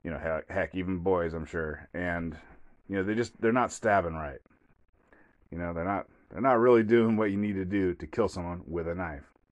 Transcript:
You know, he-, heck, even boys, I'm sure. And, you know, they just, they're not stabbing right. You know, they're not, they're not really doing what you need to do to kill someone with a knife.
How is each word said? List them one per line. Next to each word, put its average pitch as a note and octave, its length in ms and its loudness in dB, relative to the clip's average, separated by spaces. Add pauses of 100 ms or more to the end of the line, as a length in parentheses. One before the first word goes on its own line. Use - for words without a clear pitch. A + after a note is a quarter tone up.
You E2+ 60 -8
know, D2+ 80 -6
he-, D#2+ 360 -4
heck, F#2 200 -2
even F#2 240 -4
boys, E2+ 380 0
I'm D#2+ 100 -8
sure. D2+ 480 -6
And, E2+ 420 -4 (540)
you G2 60 -4
know, F#2+ 80 0
they G#2 100 -2
just, A#2 260 -4
they're A2+ 120 2
not A#2+ 200 2
stabbing F#2+ 440 2
right. C#2+ 260 -10 (1120)
You E2 80 -10
know, F2 120 -6
they're E2 140 -4
not, G2 220 -2 (240)
they're G2 100 -8
not B2+ 180 4
really A#2 240 8
doing A2+ 320 6
what G#2+ 140 2
you G2 80 0
need G#2 180 0
to F#2+ 100 -2
do F#2 280 0
to D#2+ 140 -12
kill G#2+ 200 0
someone F2 380 -6
with E2 220 -4
a E2+ 80 -4
knife. D#2+ 360 -8 (200)